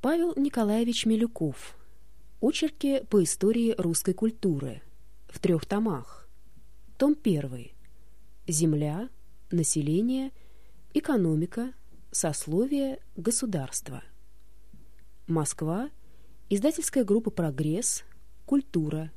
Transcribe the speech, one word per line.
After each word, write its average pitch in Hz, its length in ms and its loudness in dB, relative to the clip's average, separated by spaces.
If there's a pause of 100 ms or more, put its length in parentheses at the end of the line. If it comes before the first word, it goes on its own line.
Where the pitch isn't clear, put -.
(100)
Павел 339 240 4
Николаевич 233 720 4
Милюков. 220 680 2 (640)
Очерки 277 680 2
по 202 140 8
истории 226 560 4
русской 175 340 2
культуры. 170 680 0 (460)
В - 100 -10
трех 165 260 2
томах. 202 640 -2 (720)
Том 294 160 6
первый. 139 640 0 (720)
Земля, 156 600 2 (440)
население, 180 800 2 (600)
экономика, 220 800 2 (360)
сословие, 262 880 0 (160)
государство. 165 880 -2 (1300)
Москва. 165 640 0 (580)
Издательская 254 560 2
группа 208 260 4
«Прогресс». 156 720 0 (440)
Культура. 160 720 0